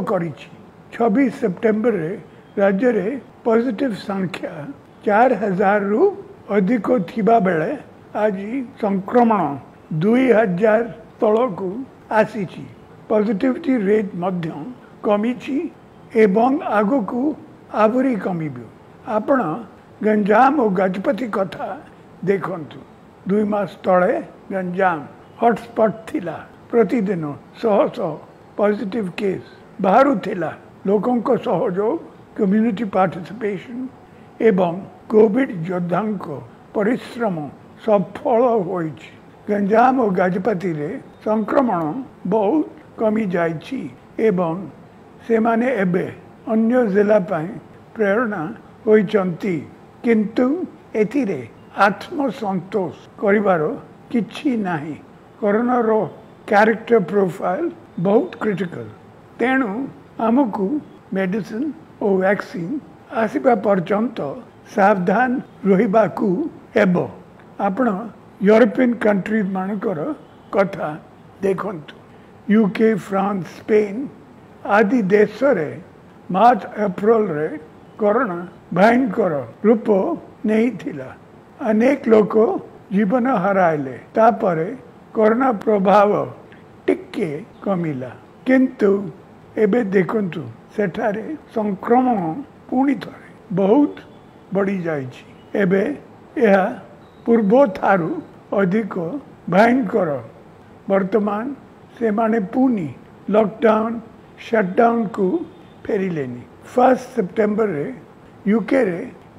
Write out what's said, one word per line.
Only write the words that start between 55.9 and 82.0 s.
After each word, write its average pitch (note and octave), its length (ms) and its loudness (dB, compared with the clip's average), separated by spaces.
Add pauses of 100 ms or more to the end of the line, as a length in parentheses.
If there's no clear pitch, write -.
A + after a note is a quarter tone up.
character A3 480 4 (140)
profile G3 580 -2 (300)
ବହୁତ G#3+ 320 2 (100)
critical। F3 460 -4 (520)
ତେଣୁ C4 320 0 (480)
ଆମକୁ A3+ 460 0 (500)
medicine G#3+ 540 -4 (320)
ଓ A#3+ 60 -2 (100)
vaccine F#3 560 -2 (480)
ଆସିବା C4 320 2 (120)
ପର୍ଯ୍ୟନ୍ତ G3+ 540 0 (560)
ସାବଧାନ G3+ 560 2 (380)
ରହିବାକୁ G#3 580 2 (480)
ହେବ। F#3 200 4 (640)
ଆପଣ G3+ 280 0 (560)
European A3+ 600 4
କଣ୍ଟ୍ରିମାନଙ୍କର G3 960 -2 (520)
କଥା F3+ 380 -2 (520)
ଦେଖନ୍ତୁ। F#3 540 -4 (560)
ୟୁ G#3+ 100 6 (140)
କେ, A3 120 2 (200)
France, G3 380 -2 (120)
Spain G#3+ 420 0 (680)
ଆଦି A3+ 340 4 (160)
ଦେଶରେ G#3 540 2 (600)
ମାର୍ଚ୍ଚ, G#3 340 4 (220)
ଏପ୍ରିଲରେ F#3+ 640 0 (500)
କରୋନା G#3 400 0 (340)
ଭୟଙ୍କର G3+ 600 2 (320)
ରୂପ G#3+ 220 2 (580)
ନେଇଥିଲା। G#3+ 640 -2 (600)
ଅନେକ A3+ 300 4 (100)